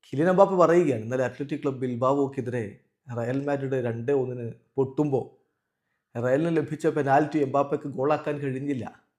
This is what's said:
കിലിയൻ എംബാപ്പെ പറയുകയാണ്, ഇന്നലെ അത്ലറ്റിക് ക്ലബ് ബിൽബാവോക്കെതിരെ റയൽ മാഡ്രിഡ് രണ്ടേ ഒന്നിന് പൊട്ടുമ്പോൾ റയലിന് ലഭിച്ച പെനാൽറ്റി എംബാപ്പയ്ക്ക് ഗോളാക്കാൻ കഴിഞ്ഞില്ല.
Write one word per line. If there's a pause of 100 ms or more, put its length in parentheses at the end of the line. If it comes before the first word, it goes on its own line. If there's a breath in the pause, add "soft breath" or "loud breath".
കിലിയൻ
എംബാപ്പെ
പറയുകയാണ്,
ഇന്നലെ
അത്ലറ്റിക്
ക്ലബ്
ബിൽബാവോക്കെതിരെ (540)
റയൽ
മാഡ്രിഡ്
രണ്ടേ
ഒന്നിന് (280)
പൊട്ടുമ്പോൾ (920)
റയലിന്
ലഭിച്ച (120)
പെനാൽറ്റി
എംബാപ്പയ്ക്ക്
ഗോളാക്കാൻ
കഴിഞ്ഞില്ല. (340)